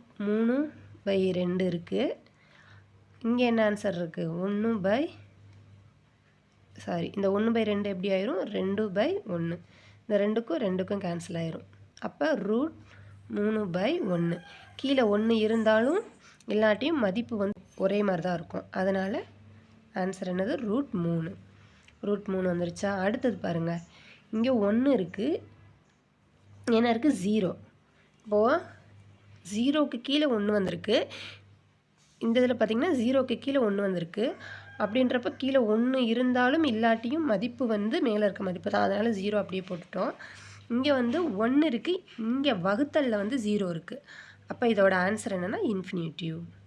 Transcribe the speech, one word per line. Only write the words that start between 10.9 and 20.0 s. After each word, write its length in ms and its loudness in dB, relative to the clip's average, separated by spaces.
கேன்சல் 380 -6
ஆயிரும். 240 -8
அப்ப 240 -2
ரூட் 300 0
மூணு 240 0
by 140 0
ஒன்னு. 240 0
கீழே 240 2
ஒன்னு 220 4
இருந்தாலும் 540 4
இல்லாட்டியும் 500 2
மதிப்பு 380 -2
வந்து 180 -2
ஒரே 240 2
மாதிரி 180 0
தான் 120 -2
இருக்கும். 280 -10
அதனால 400 0